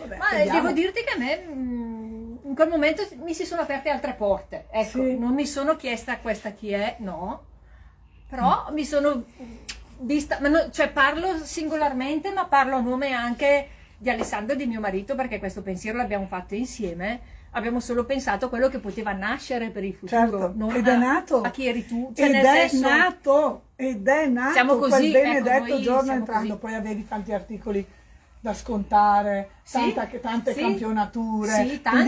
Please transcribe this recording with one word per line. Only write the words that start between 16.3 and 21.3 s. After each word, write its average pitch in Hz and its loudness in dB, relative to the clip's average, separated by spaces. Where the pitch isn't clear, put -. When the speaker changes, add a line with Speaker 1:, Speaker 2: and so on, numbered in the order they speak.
Speaker 2:
insieme. 208 -6
Abbiamo 233 -2
solo 240 -2
pensato 254 -2
a 247 -2
quello 240 2
che 262 -6
poteva 202 -6
nascere 226 -4
per 196 -8
il 190 -4
futuro, 240 0
Speaker 1:
Certo, 196 0
Speaker 2:
non 220 -2
Speaker 1:
ed 240 2
Speaker 2:
a, 247 6
Speaker 1:
è 240 6
nato. 269 2